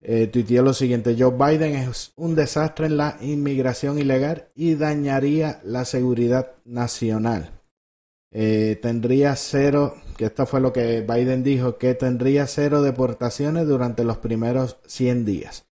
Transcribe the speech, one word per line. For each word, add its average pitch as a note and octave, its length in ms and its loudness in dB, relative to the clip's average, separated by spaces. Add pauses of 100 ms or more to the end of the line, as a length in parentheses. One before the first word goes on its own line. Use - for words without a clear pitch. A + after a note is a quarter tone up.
eh, A2+ 260 0
tuiteó A#2+ 360 2
lo C3+ 100 4
siguiente: A#2+ 440 0
"Joe B2+ 140 4
Biden D3 440 2
es B2+ 400 -6
un E3 200 -2
desastre D#3 520 0
en D3+ 100 0
la D3 240 -2
inmigración C#3+ 760 -2
ilegal C#3 560 0
y D#3+ 200 2
dañaría D3 880 0
la B2 220 -4
seguridad B2+ 680 0 (120)
nacional". A2+ 880 -2 (800)
Eh, A2 500 0
tendría B2 540 2
cero, C#3+ 600 0 (220)
que A2+ 80 -4
esto B2 200 -2
fue C3+ 160 0
lo C3 120 2
que A#2 280 0
Biden B2+ 420 0
dijo, B2+ 340 0
que B2+ 180 2
tendría C3 520 0
cero D3 340 0
deportaciones C#3 840 0
durante B2 360 0
los A#2 140 0
primeros A#2+ 680 -2
cien B2 400 0
días - 420 -6 (120)